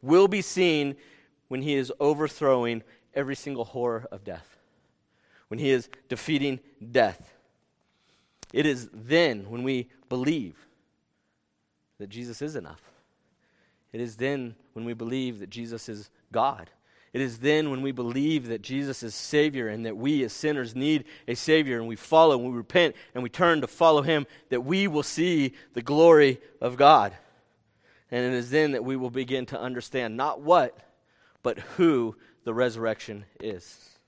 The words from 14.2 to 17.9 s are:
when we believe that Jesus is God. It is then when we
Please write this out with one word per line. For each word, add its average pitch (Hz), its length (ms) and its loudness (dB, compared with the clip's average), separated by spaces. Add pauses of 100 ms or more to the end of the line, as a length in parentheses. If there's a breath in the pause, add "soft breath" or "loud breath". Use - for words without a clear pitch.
when 113 120 -10
we 120 80 -6
believe 117 460 -6
that 95 100 -14
Jesus 117 400 -14
is 104 200 -14 (220)
God. 113 380 -2 (440 soft breath)
It 127 80 -2
is 120 180 -6
then 147 320 2
when 131 100 -6
we 139 100 -4